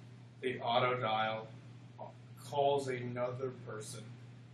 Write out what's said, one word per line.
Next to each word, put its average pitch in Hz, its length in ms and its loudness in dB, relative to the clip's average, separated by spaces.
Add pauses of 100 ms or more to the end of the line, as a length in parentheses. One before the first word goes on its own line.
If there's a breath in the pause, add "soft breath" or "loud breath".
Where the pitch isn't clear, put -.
(420)
the 123 200 0
auto 123 380 6
dial 110 480 2 (1000)
calls 143 400 4
another 123 600 0 (160)
person - 380 -8 (500)